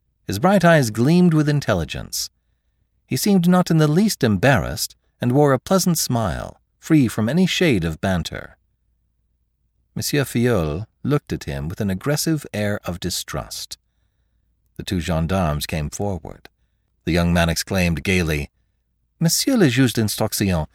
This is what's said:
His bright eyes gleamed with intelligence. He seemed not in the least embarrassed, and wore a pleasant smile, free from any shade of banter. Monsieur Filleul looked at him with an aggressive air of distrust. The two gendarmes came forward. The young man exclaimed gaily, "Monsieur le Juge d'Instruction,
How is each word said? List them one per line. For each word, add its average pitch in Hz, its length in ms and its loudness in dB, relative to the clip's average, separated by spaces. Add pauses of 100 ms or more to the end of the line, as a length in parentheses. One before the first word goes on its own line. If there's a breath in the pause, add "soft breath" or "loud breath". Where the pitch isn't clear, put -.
(260)
His 98 140 -4
bright 180 260 4
eyes 151 240 6
gleamed 160 440 4
with 151 140 2
intelligence. 87 840 -4 (800)
He 131 100 -2
seemed 190 300 2
not 180 240 4
in 160 60 4
the 156 100 4
least 185 360 2
embarrassed, 101 720 0 (260)
and 120 100 0
wore 143 220 4
a 123 60 0
pleasant 180 380 0
smile, 71 640 -4 (160)
free 147 300 4
from 110 220 -2
any 180 160 2
shade 139 380 0
of 80 180 -4
banter. - 560 -4 (1400)
Monsieur 143 280 -2
Filleul 107 640 0 (180)
looked 135 300 -2
at 76 120 -8
him 69 220 -6
with 101 140 -8
an 101 80 -2
aggressive 147 640 -4
air 104 320 -4
of 85 140 -8
distrust. - 800 -10 (1000)
The - 60 -12
two 92 160 -4
gendarmes 80 640 -2
came 76 240 -6
forward. 95 580 -10 (580)
The 82 60 -2
young 85 220 2
man 85 160 2
exclaimed 85 540 -2
gaily, 80 460 -2 (680)
"Monsieur 240 380 0
le 175 120 4
Juge 123 240 2
d'Instruction, 101 800 -2